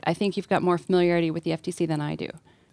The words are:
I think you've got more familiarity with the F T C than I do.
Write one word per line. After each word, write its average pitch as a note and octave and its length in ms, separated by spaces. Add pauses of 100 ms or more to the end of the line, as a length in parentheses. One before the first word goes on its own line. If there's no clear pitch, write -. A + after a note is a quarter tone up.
I E3 100
think G3+ 220
you've F#3+ 120
got F#3 140
more F3 160
familiarity F3 540
with E3 100
the E3 100
F E3 100
T F3+ 100
C F3 120
than D#3 160
I D3+ 140
do. - 140 (440)